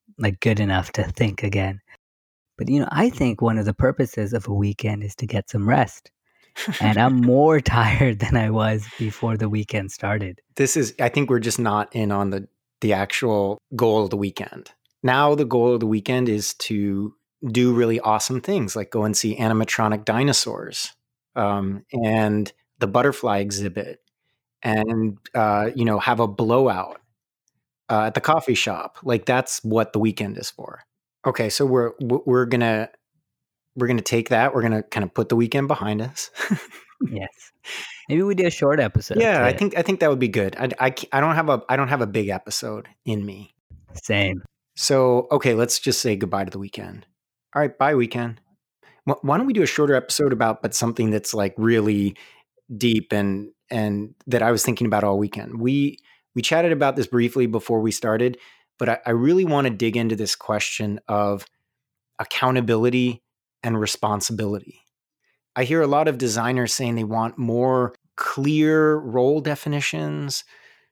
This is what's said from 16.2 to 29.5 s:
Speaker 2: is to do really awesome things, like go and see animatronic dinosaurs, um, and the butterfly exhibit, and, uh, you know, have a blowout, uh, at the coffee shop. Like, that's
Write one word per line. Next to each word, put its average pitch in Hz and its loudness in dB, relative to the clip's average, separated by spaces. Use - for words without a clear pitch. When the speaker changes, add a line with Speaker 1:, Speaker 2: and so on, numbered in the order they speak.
Speaker 2:
is 104 -4
to 101 -4
do 123 2
really 117 2
awesome 110 0
things, 156 -2
like 104 -8
go 107 0
and 107 0
see 110 -2
animatronic 110 0
dinosaurs, 113 -2
um, 101 -2
and 107 0
the 110 0
butterfly 120 0
exhibit, 101 -6
and, 110 0
uh, 107 0
you 120 0
know, 107 2
have 120 0
a 113 2
blowout, 110 0
uh, 110 2
at 110 -4
the - -2
coffee 156 2
shop. 90 -4
Like, 120 0
that's 127 0